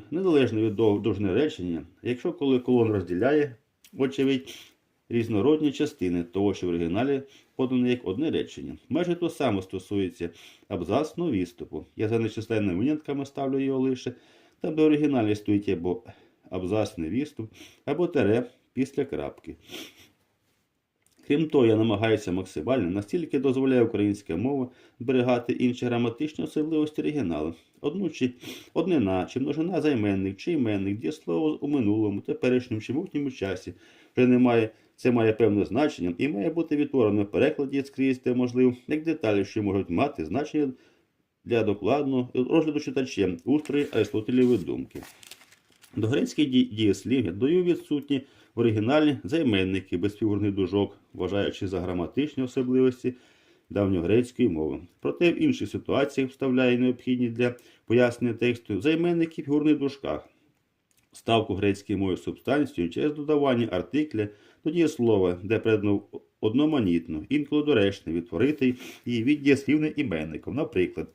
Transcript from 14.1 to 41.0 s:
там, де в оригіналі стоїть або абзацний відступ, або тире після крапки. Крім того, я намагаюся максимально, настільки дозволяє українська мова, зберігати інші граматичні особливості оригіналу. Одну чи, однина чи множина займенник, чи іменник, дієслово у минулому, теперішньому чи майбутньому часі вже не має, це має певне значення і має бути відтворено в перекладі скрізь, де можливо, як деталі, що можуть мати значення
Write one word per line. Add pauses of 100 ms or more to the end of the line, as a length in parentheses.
там,
де
в
оригіналі
стоїть
або (460)
абзацний
відступ, (340)
або
тире (240)
після
крапки. (1700)
Крім
того,
я
намагаюся
максимально,
настільки
дозволяє
українська
мова, (300)
зберігати
інші
граматичні
особливості
оригіналу. (260)
Одну
чи, (420)
однина
чи
множина
займенник,
чи
іменник,
дієслово
у
минулому,
теперішньому
чи
майбутньому
часі (440)
вже
не
має, (260)
це
має
певне
значення
і
має
бути
відтворено
в
перекладі
скрізь,
де
можливо, (140)
як
деталі,
що
можуть
мати
значення (760)